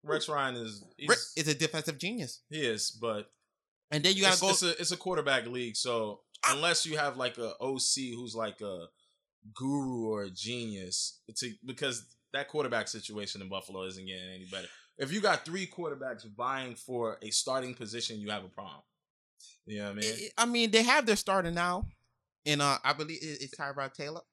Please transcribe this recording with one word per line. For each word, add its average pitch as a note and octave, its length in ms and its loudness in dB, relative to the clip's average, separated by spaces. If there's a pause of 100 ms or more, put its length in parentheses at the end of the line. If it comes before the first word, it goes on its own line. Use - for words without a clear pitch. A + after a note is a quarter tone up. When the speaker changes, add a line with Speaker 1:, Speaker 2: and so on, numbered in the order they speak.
Speaker 1:
Rex D3+ 240 0
Ryan C3+ 280 0
is, G#2+ 280 -8 (120)
he's D3 120 -4
Speaker 2:
Re-, - 340 2
is D3+ 60 2
a D3+ 60 6
defensive D#3 440 -2
genius. F3+ 500 -6
Speaker 1:
He D#3 120 -6
is, A2+ 320 0
but A2 340 -4 (640)
Speaker 2:
And D3+ 140 0
then F#3+ 100 8
you F#3+ 80 2
gotta F#3+ 120 8
Speaker 1:
it's, F3+ 60 6
Speaker 2:
go G3 100 6
Speaker 1:
it's F#3+ 120 6
a, F3 80 4 (100)
it's - 120 0
a F3 40 -2
quarterback C#3+ 500 2
league, A#2+ 300 -4
so A2+ 440 0 (260)
Speaker 2:
Ah! D#4+ 100 6
Speaker 1:
unless D#3+ 280 2
you D#3 140 -2
have, C#3+ 180 0
like, B2 220 -2
a A2+ 200 -4
O C3 200 -2
C B2+ 360 2
who's, A#2 200 -8
like, A2 260 -4
a F#2 260 -6 (680)
guru C3 560 -2
or G#2 140 -2
a G2 60 -8
genius, G#2 920 -6 (160)
to, A#2+ 180 -6 (100)
because B2 400 -4 (300)
that C#3 140 -4
quarterback A#2+ 400 0
situation G#2 520 -6
in F#2 80 -10
Buffalo F#2+ 360 -6
isn't F#2+ 200 -10
getting F#2 240 -10
any F#2 160 -14
better. F#2 220 -8 (320)
If C#3 120 -4
you G3 120 -2
got F#3+ 240 4
three F3+ 200 -4
quarterbacks C3 600 -8 (100)
vying B2+ 380 -4
for A#2 480 -4
a G#2 80 -8
starting C3 420 0
position, A2+ 480 -6
you G#2 100 -6
have G2+ 140 -4
a F2+ 40 -14
problem. F2 340 -14 (840)
You G#2+ 140 -6
know G2+ 60 -4
what G2+ 80 -4
I G#2 80 -6
mean? A2 140 0 (220)
Speaker 2:
I, A3+ 60 6
I - 20 8
mean, A#3+ 260 4
they A3 120 8
have B3+ 240 6
their G#3+ 100 6
starter F#3+ 340 2
now. F3 360 0 (580)
And, D3 160 4
uh, C#3 240 6
I C3+ 80 6
believe D3+ 300 -4
it, D3+ 180 -6
it's C3+ 160 -8
Tyrod C#3 380 -4
Taylor. D3 260 -6 (120)